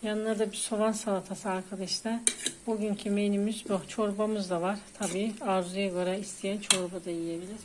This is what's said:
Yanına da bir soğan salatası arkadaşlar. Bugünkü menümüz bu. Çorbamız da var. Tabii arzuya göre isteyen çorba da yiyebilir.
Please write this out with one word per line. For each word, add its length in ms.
Yanına 360
da 120
bir 60
soğan 340
salatası 580
arkadaşlar. 680
Bugünkü 420
menümüz 600
bu. 180
Çorbamız 640
da 120
var. 180
Tabii 420
arzuya 460
göre 320
isteyen 380
çorba 480
da 40
yiyebilir. 560